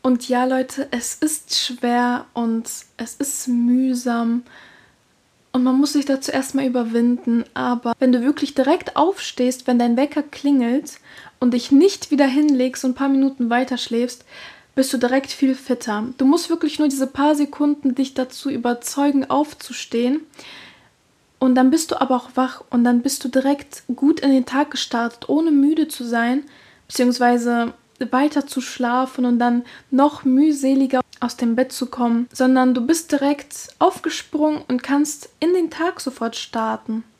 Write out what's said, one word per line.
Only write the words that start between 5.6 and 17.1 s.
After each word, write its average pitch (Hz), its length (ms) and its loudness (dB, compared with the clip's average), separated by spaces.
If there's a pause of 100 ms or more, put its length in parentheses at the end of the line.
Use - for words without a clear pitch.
man 262 140 4
muss 285 160 2
sich 277 120 2
dazu 269 260 -2
erstmal 269 360 -2
überwinden, 240 760 0 (100)
aber 247 460 -4
wenn 254 120 4
du 247 100 2
wirklich 285 320 -2
direkt 277 420 0
aufstehst, 254 680 -2
wenn 247 140 2
dein 240 180 2
Wecker 285 240 0
klingelt 277 800 0 (400)
und 247 140 2
dich 247 180 0
nicht 320 400 6
wieder 277 160 4
hinlegst 262 580 2
und 254 60 2
ein 247 40 -4
paar 277 140 0
Minuten 269 400 0
weiter 247 280 0
schläfst, 240 480 -4 (500)
bist 269 180 2
du 262 40 -2
direkt 254 340 0
viel 262 240 0
fitter. 233 500 -6 (120)
Du 262 80 0
musst 339 240 2
wirklich 330 280 -2
nur 302 100 2
diese 269 200 -2
paar 294 280 2